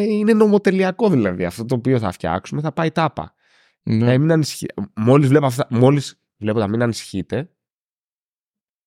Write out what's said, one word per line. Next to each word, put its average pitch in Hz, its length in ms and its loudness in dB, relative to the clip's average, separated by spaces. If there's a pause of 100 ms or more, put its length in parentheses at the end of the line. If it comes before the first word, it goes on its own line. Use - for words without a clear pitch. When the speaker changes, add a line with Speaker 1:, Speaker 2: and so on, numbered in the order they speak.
Speaker 1:
είναι 214 320 0
νομοτελειακό, 202 760 2
δηλαδή, 95 360 0
αυτό 110 200 -8
το 131 100 -4
οποίο 123 240 0
θα 101 120 -4
φτιάξουμε 92 500 -6
θα 156 100 -6
πάει 165 200 -4
τάπα. 156 420 -4 (500)
Speaker 2:
Ναι. 113 300 0
Speaker 1:
Ε, 131 40 4
μην 156 140 2
ανησυχεί-, - 400 -2 (240)
μόλις 131 320 4
βλέπω 143 180 4
αυτά, 127 240 -4
μόλις 131 500 2 (180)
βλέπω 107 220 -4
τα 101 80 0
"μην 113 140 -2
ανησυχείτε", 117 680 -6 (1400)